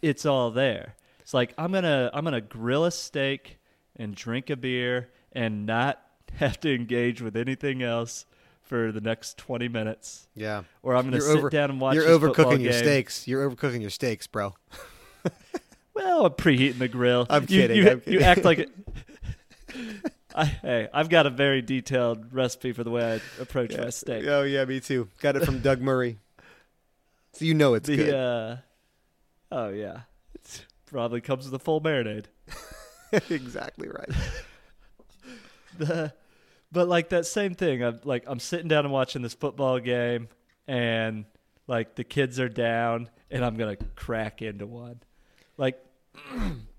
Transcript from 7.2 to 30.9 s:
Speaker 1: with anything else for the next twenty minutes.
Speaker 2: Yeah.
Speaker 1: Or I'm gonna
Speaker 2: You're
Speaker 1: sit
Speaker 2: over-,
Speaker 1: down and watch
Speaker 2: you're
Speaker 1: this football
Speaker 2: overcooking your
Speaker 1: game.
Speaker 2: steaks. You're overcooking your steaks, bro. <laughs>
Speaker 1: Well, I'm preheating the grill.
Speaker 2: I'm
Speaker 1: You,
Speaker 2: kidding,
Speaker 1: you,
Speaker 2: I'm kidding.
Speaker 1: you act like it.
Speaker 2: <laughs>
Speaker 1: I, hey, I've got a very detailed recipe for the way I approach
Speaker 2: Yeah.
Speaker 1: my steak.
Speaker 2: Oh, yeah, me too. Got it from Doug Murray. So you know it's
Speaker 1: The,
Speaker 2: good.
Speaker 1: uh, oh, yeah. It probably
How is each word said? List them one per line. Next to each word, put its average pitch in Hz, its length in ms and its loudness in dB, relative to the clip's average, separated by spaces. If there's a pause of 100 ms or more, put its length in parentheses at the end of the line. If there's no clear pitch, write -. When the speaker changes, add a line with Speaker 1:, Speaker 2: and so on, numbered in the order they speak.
Speaker 1:
with 110 160 -6
anything 131 460 -4
else 117 420 -4 (380)
for 117 280 -2
the 107 80 -8
next 113 380 -6
twenty 120 320 -6
minutes. 110 640 -8
Speaker 2:
Yeah. 107 280 -6 (200)
Speaker 1:
Or 127 100 0
I'm 127 120 4
gonna 127 120 0
Speaker 2:
You're 139 100 0
Speaker 1:
sit 151 100 6
Speaker 2:
over-, 143 120 0
Speaker 1:
down 147 200 2
and 135 100 -6
watch 131 160 2
Speaker 2:
you're 160 80 4
Speaker 1:
this 165 160 8
football 147 280 6
Speaker 2:
overcooking 127 160 4
your 123 100 2
Speaker 1:
game. 120 100 2
Speaker 2:
steaks. 139 420 0
You're 135 240 -2
overcooking 120 300 -4
your 104 120 -6
steaks, 117 360 -4
bro. 101 280 -6 (680)
<laughs> - 80 -2 (640)
Speaker 1:
Well, 359 340 4
I'm - 60 2
preheating 131 440 4
the 127 100 -2
grill. 123 400 2
Speaker 2:
I'm 143 160 4
Speaker 1:
You, - 40 -6
Speaker 2:
kidding, 120 300 6
Speaker 1:
you, 202 120 10
Speaker 2:
I'm 127 120 6
kidding. - 180 2
Speaker 1:
you 143 60 8
act 180 200 8
like 160 140 8
it. - 100 -4 (1040)
Speaker 2:
<laughs> 226 640 -12
Speaker 1:
I, 156 100 2
hey, 123 480 -2
I've 156 160 0
got 160 160 6
a 139 60 2
very 135 320 2
detailed 120 680 -2
recipe 127 400 -2
for 117 120 -8
the 117 80 -6
way 117 240 0
I - 260 -10
approach 127 320 -4
Speaker 2:
Yeah. 120 120 -4
Speaker 1:
my 120 40 -6
steak. - 380 -6
Speaker 2:
Oh, 143 160 2
yeah, 139 220 0
me 131 140 -4
too. 127 300 -4 (120)
Got 139 160 4
it 170 60 2
from 135 180 0
Doug 135 200 4
Murray. 127 380 0 (1120)
So - 120 -6
you 160 100 4
know 143 180 6
it's 110 140 2
Speaker 1:
The, 147 80 2
Speaker 2:
good. 147 180 4
Speaker 1:
uh, 120 420 -2 (960)
oh, 113 180 -4
yeah. 104 320 -8 (340)
It - 300 -20 (200)
probably 120 340 -4